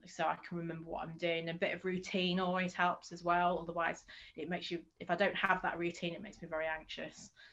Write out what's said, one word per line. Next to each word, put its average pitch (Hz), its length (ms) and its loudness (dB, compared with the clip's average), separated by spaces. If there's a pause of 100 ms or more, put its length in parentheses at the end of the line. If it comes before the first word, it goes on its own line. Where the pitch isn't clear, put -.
so 170 180 -2
I 160 120 2
can - 220 -6
remember 165 320 -6
what 160 160 -4
I'm 165 100 -8
doing. 165 340 0
A 165 40 -2
bit 170 200 0
of 175 100 -6
routine 185 560 2
always 180 340 2
helps 180 380 2
as 170 100 -10
well. 175 380 4
Otherwise, 165 440 -2 (300)
it 156 140 -6
makes 170 220 -2
you, 170 140 -4 (140)
if 175 120 -4
I 175 40 2
don't 190 220 4
have 185 260 4
that 170 160 0
routine, 170 360 -2
it - 80 -8
makes - 200 -12
me 170 60 -8
very 160 180 -2
anxious. - 640 -6 (220)